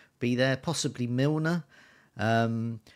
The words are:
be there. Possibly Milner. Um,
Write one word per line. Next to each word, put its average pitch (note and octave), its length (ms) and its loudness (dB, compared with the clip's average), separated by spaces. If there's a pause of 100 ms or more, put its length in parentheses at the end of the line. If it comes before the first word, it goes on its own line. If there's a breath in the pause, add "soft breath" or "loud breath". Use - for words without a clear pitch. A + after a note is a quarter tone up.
(220 soft breath)
be B2 140 0
there. C3 200 2
Possibly C3+ 520 -4
Milner. D#3 580 0 (520 soft breath)
Um, A2+ 640 0 (160 soft breath)